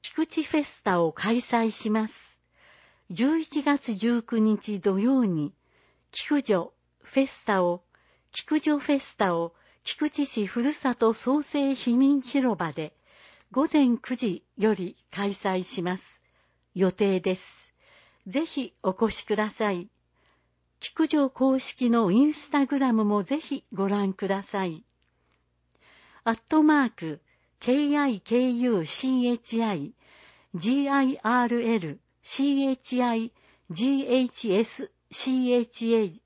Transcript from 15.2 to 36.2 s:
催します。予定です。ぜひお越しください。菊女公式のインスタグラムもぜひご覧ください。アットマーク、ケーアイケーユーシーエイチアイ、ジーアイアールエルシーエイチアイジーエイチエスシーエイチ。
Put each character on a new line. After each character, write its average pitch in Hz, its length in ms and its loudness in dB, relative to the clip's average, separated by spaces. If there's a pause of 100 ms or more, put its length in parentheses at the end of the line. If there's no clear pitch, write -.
催 190 340 -2
し - 180 -8
ま 180 140 -2
す。 - 240 -20 (540)
予 180 180 2
定 196 260 0
で 185 180 -2
す。 - 220 -20 (680)
ぜ 269 200 -2
ひ - 360 -8
お 185 80 2
越 202 200 0
し - 120 -12
く 214 120 -2
だ 214 160 -2
さ 208 220 -2
い。 180 160 -6 (880)
菊 - 300 -2
女 285 220 2
公 262 280 2
式 - 320 -2
の 226 200 4
イ 220 120 6
ン 302 100 4
ス - 180 -12
タ 277 160 2
グ 285 120 -2
ラ 254 140 2
ム 220 120 2
も 208 180 2
ぜ 285 180 -4
ひ - 320 -8
ご 196 160 -2
覧 196 240 0
く 196 160 -6
だ 196 140 -2
さ 190 240 -6
い。 165 180 -10 (1400)
ア 226 80 0
ッ 220 60 -4 (100)
ト 311 140 4
マ 302 220 6
ー 226 60 -2
ク、 156 300 -10 (380)
ケ 233 140 -2 (160)
ー 294 120 0
ア 285 60 0
イ 220 140 -2
ケ 247 280 0
ー - 20 2
ユ 233 300 0
ー 156 40 -4
シ - 240 -6
ー 247 220 2
エ - 20 0
イ 233 60 -2
チ 226 260 -4
ア 208 100 -2
イ、 143 180 -6 (640)
ジ 233 280 0
ー 277 120 0
ア 277 80 4
イ 262 200 0
ア 240 200 2
ー 233 60 0
ル 240 140 0
エ 226 160 0
ル 160 220 -6 (220)
シ 277 320 0
ー 277 140 2
エ 262 40 0
イ 262 40 -2
チ 247 260 -4
ア 240 120 0
イ 226 180 -4 (380)
ジ 180 160 -2
ー 277 220 0
エ 254 120 4
イ 247 80 0
チ 220 240 -4
エ 220 120 4
ス - 260 -10 (200)
シ 254 360 -2
ー 247 60 2
エ 247 80 4
イ 233 80 -2
チ。 226 440 0 (140)